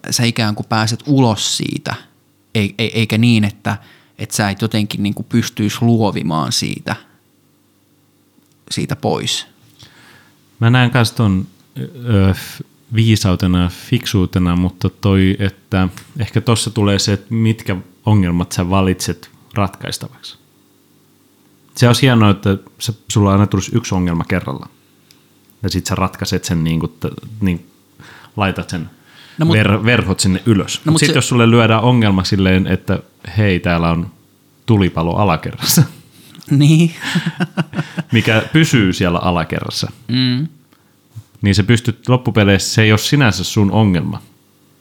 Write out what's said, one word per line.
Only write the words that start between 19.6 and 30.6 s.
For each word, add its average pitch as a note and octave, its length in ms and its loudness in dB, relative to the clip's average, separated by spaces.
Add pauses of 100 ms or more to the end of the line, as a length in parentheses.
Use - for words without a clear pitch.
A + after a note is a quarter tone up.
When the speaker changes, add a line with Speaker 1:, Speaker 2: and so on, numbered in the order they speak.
Speaker 2:
Se A#2+ 100 4
olisi A#2+ 160 4
hienoa, A2+ 280 4
että G2 280 0 (200)
se, - 140 -6 (160)
sulla G2+ 240 2
aina G2+ 140 4
tulisi G2 280 -4
yksi A2 200 -2
ongelma F2 300 -2
kerralla. C2+ 440 -6 (960)
Ja G2 60 -4
sit F2+ 180 -4
sä G2 80 -4
ratkaiset F#2 500 -4
sen, E2 200 -2
niin E2 160 0
kuin, D#2+ 200 -4
t-, - 400 -12
niin F2+ 260 -2 (680)
laitat F#2+ 340 -2
sen E2 200 -8 (480)
Speaker 1:
No D#3+ 80 0
mut E3 100 4
Speaker 2:
ver-, G#2 220 4
Speaker 1:
se G#2 60 -4
Speaker 2:
verhot A2 360 2
sinne F#2 260 0
ylös. G#2 320 2